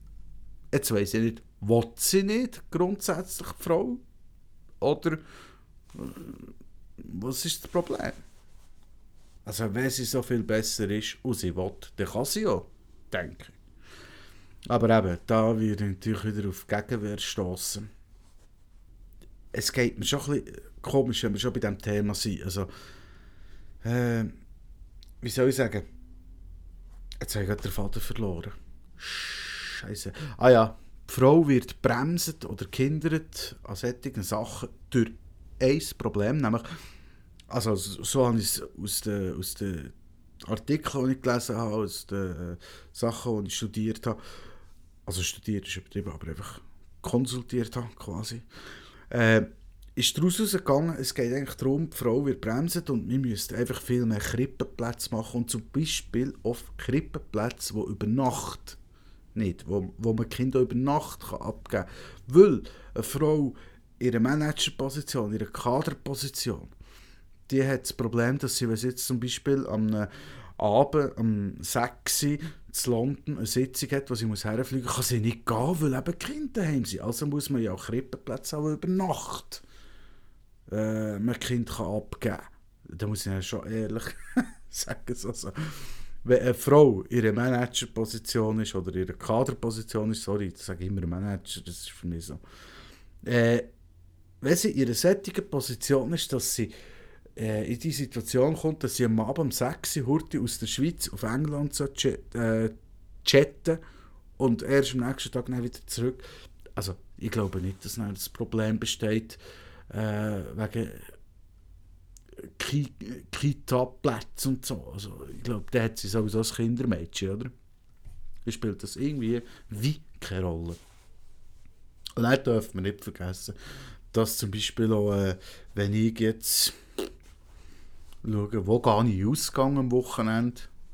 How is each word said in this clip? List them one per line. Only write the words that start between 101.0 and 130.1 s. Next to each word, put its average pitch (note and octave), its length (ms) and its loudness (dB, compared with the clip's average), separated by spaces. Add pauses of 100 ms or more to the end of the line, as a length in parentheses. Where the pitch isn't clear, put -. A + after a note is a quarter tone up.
auf F#2+ 140 -8
England C#3+ 520 0
so C#3+ 140 0
cha-, - 300 0 (160)
äh, A2+ 360 2 (540)
chatten D#3+ 540 6 (580)
und A#2+ 260 4
erst C3+ 320 4
am A#2+ 120 0
nächsten - 260 -4
Tag B2 140 -2
dann B2+ 160 -2
wieder B2 240 -6
zurück. B2+ 360 -2 (520)
Also, F#2+ 200 -4 (220)
ich A2+ 140 -4
glaube G2 300 0
nicht, F#2+ 240 -4
dass G#2+ 120 -8
dann G#2 180 -4
das - 140 -8
Problem A2 500 0
besteht, A2 600 -2 (520)
äh, G#2+ 500 -2 (160)
wegen A2 340 -2 (1700)
Ki-, C#3 340 0 (380)
Kita-Plätze C3 1200 0
und C3 180 0
so. - 260 -6
Also, G2 420 -10
ich - 80 -10
glaub, A2 280 -4
der A#2 140 4
hat A2+ 140 -2
sie G2+ 100 -6
sowieso G#2+ 300 2
als A2 160 0
Kindermädchen, A2+ 760 0
oder? A#2 200 -4 (920)
Dann A#2 80 -2
spielt G#2 300 -4
das - 140 -10
irgendwie A#2+ 460 0 (260)
wie A#2 320 0 (200)
keine F#2 260 -2
Rolle. E2 300 -4 (1400)
Und A#2 80 0
dann A#2 200 6
dürfen A2+ 320 2
wir F#2+ 160 -2
nicht - 140 -6
vergessen, F#2 500 -8 (580)
dass A2+ 260 2
zum G2+ 120 -2
Beispiel A2 420 0
auch, G#2 200 4
äh, F#2+ 240 2 (380)
wenn G2+ 180 2
ich A2+ 260 4
jetzt - 540 2 (1500)
schaue, G#2 420 0
wo A#2 140 6
gehe A2+ 300 6
ich F#2+ 160 2
ausgegangen C#3 520 2
am B2+ 140 2
Wochenende, A#2+ 680 2 (320)